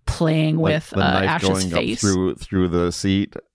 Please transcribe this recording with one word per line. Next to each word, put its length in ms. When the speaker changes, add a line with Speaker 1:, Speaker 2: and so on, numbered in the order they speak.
Speaker 1:
playing 520
Speaker 2:
Like 160
Speaker 1:
with, 180
Speaker 2:
the 80
Speaker 1:
uh, 120
Speaker 2:
knife 80
Speaker 1:
Ash's 200
Speaker 2:
going 240
up 60
Speaker 1:
face. 220
Speaker 2:
through, 340
through 340
the 220
seat. 440